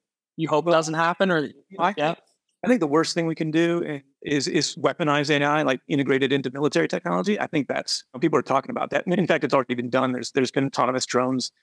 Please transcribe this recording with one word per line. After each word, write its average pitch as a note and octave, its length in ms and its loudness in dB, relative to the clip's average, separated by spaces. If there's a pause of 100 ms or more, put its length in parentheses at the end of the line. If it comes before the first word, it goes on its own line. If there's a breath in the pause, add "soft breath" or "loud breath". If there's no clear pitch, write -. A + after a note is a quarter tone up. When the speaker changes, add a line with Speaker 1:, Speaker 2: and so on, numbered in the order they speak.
(380)
Speaker 1:
you D#3+ 100 -2
hope D3+ 180 2
doesn't D#3+ 280 2
happen? E3+ 380 0
Or, D3+ 180 0 (300)
Speaker 2:
I F#3 180 0
Speaker 1:
yeah? D#3 180 0 (480)
Speaker 2:
I - 40 -4
think A#3+ 120 4
the E3+ 60 0
worst D3+ 300 2
thing E3+ 100 0
we E3 80 -2
can D#3 160 -4
do E3+ 340 2
i-, D3 200 -8 (180)
is, D3 260 -2
is - 280 0
weaponize C#3+ 560 0
A C#3+ 120 2
I, D3 200 2
like, C3+ 240 0
integrated C3+ 440 0
into C3+ 200 -2
military D3+ 360 0
technology. F3+ 520 -2
I - 80 -4
think D3 200 -2
that's, - 360 -4 (160)
people D#3 180 2
are B2 60 0
talking C3+ 260 -2
about - 220 -6
that. C#3+ 160 -2
And F3+ 80 0
in F#3+ 100 2
fact, D#3+ 180 2
it's D3 120 0
already C3 180 0
been B2 160 -6
done. B2+ 220 2
There's, B2 220 -6
there's C3 180 0
been C#3 160 0
autonomous B2+ 400 0
drones, B2+ 440 -2 (120)